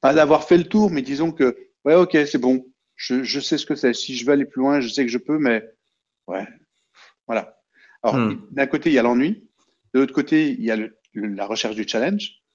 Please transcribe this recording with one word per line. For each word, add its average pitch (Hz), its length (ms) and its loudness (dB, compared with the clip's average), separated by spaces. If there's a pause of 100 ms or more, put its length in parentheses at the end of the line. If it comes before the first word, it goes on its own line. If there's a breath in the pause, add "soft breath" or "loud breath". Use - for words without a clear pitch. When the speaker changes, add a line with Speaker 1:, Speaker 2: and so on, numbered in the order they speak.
Speaker 1:
pas 160 140 4
d'avoir 151 300 4
fait 175 140 6
le 175 60 2
tour, 214 260 2
mais 147 120 -4
disons 139 300 -4
que, 131 240 0 (280 loud breath)
ouais, 151 100 4
ok, 180 220 4 (100)
c'est 143 120 -2
bon. 127 280 2 (300)
Je, 127 260 -4
je 135 180 -4
sais 147 180 -2
ce - 80 -8
que 147 100 -4
c'est. 123 160 2
Si 127 240 -8
je 117 100 -6
veux 143 60 4
aller 143 120 2
plus - 160 -8
loin, 139 200 2
je 120 80 -4
sais 131 160 -2
que 117 80 -2
je 120 60 -2
peux, 151 200 -4
mais 120 260 0 (640)
ouais, 95 200 -8 (800 soft breath)
voilà. - 340 -8 (420 soft breath)
Alors, 117 140 0
Speaker 2:
Hmm. 113 240 -2 (100)
Speaker 1:
d'un 139 160 -2
côté, 151 240 -2
il 147 40 2
y 127 40 4
a 117 40 2
l'ennui. 123 460 0 (460)
De 127 60 4
l'autre 131 140 0
côté, 151 360 0
il 127 140 -6
y 113 60 -2
a 110 60 0
le, 107 220 -8 (140)
le, 104 160 -8
la 101 180 -6
recherche 107 300 -6
du 107 100 -6
challenge. 170 560 -4 (120)